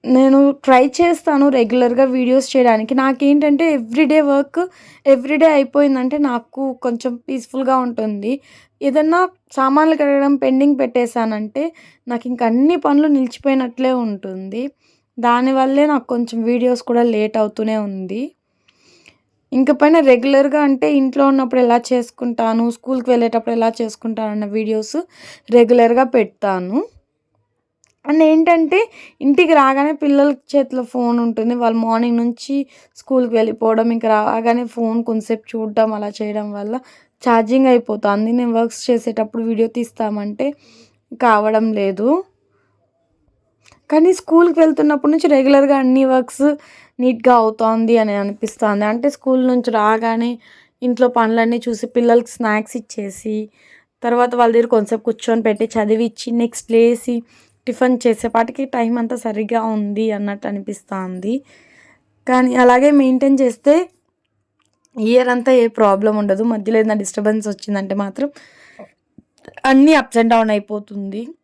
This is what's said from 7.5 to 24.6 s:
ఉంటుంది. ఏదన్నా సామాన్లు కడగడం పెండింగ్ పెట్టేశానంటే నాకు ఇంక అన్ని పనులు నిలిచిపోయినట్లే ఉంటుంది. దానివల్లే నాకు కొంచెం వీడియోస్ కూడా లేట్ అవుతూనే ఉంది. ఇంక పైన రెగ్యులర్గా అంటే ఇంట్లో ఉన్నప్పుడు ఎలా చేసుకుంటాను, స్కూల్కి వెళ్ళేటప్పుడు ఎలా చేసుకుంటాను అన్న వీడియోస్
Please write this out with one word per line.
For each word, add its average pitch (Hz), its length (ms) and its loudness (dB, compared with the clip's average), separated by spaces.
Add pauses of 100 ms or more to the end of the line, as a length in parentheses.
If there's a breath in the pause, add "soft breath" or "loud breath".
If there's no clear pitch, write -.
ఉంటుంది. 220 560 -4 (480 soft breath)
ఏదన్నా 302 380 0 (320)
సామాన్లు 294 440 2
కడగడం 277 400 0
పెండింగ్ 269 440 0
పెట్టేశానంటే 240 840 -4 (440 soft breath)
నాకు 240 200 -8
ఇంక 247 160 -6
అన్ని 262 340 2
పనులు 285 300 2
నిలిచిపోయినట్లే 262 840 -2
ఉంటుంది. 202 720 -8 (540)
దానివల్లే 262 680 2
నాకు 285 220 -2
కొంచెం 233 360 -4
వీడియోస్ 240 400 0
కూడా 240 200 0
లేట్ 214 340 -2
అవుతూనే 220 400 -2
ఉంది. 196 440 -8 (1300 soft breath)
ఇంక 262 200 2
పైన 294 280 4
రెగ్యులర్గా 277 640 4
అంటే 277 320 0
ఇంట్లో 269 340 0
ఉన్నప్పుడు 254 340 0
ఎలా 240 180 2
చేసుకుంటాను, 233 880 -2
స్కూల్కి 247 400 -6
వెళ్ళేటప్పుడు 233 460 0
ఎలా 226 140 0
చేసుకుంటాను 220 640 -8
అన్న 208 140 -6
వీడియోస్ 214 520 -4 (520 loud breath)